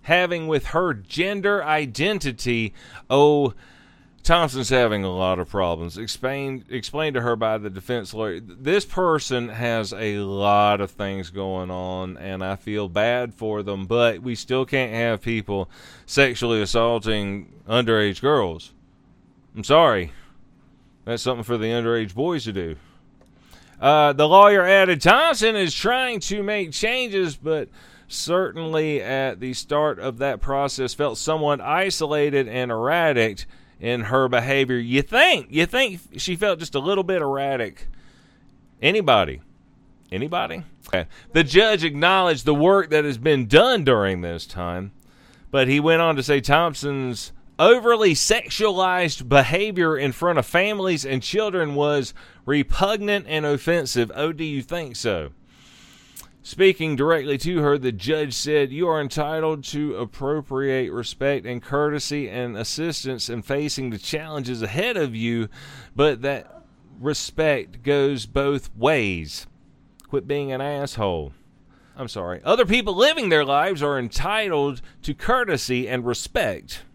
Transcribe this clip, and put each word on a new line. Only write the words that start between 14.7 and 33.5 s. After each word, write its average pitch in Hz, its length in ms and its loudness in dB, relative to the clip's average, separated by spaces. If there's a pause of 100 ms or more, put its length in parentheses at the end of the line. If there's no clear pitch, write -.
have 113 280 -2
people 101 480 -4 (380)
sexually 117 560 2
assaulting 107 880 0 (140)
underage 110 540 2
girls. 117 520 0 (800)
I'm 110 100 -10
sorry. 131 480 6 (920)
That's 117 160 -6
something 120 220 -2
for 120 140 -2
the 113 100 -2
underage 113 480 -2
boys 143 300 -4
to 110 80 -6
do. 82 240 -6 (1040)
Uh, 147 320 6
the 151 160 4
lawyer 196 340 10
added, 185 380 6
Thompson 226 560 4
is 175 180 -2
trying 240 460 -2
to 202 200 -6
make 196 300 -4
changes, 208 640 -2
but 147 320 -4 (400)
certainly 160 920 -2
at 123 400 -4
the 127 120 -6
start 147 460 -2
of 117 200 -8
that 131 200 -2
process 139 540 -2
felt 139 240 -2
somewhat 151 420 0
isolated 147 880 0
and 123 240 -4
erratic 120 760 2 (360)